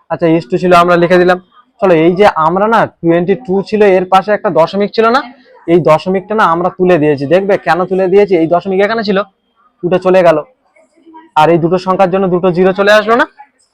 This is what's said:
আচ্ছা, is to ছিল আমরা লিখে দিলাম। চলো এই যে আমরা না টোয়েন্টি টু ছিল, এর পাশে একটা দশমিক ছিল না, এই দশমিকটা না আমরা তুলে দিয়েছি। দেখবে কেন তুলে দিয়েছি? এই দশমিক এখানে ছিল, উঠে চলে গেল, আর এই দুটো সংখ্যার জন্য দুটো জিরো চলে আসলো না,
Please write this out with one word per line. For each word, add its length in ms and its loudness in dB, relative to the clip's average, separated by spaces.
আচ্ছা, 140 -4
is 120 -6
to 120 -4
ছিল 100 0
আমরা 200 2
লিখে 180 2
দিলাম। 160 0
চলো 120 2
এই 140 2
যে 60 4
আমরা 280 0
না 60 2
টোয়েন্টি 340 0
টু 100 -4
ছিল, 120 -2
এর 160 -2
পাশে 240 0
একটা 120 -6
দশমিক 360 -2
ছিল 100 0
না, 60 0
এই 120 2
দশমিকটা 500 -2
না 140 2
আমরা 240 -2
তুলে 240 2
দিয়েছি। 220 0
দেখবে 200 0
কেন 140 -2
তুলে 240 -2
দিয়েছি? 280 2
এই 120 0
দশমিক 320 -2
এখানে 220 -4
ছিল, 100 0
উঠে 220 0
চলে 220 2
গেল, 100 2
আর 140 4
এই 100 2
দুটো 220 -2
সংখ্যার 280 0
জন্য 120 -2
দুটো 120 -2
জিরো 220 2
চলে 200 2
আসলো 220 0
না, 40 0